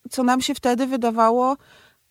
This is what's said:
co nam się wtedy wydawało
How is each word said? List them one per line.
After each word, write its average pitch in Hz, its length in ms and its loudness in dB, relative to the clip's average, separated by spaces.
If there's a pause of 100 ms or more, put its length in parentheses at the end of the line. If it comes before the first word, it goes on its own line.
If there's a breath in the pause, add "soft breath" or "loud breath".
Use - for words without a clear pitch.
co 262 140 -4
nam 254 180 2
się 269 140 -4
wtedy 247 320 -2
wydawało 240 680 0 (540 soft breath)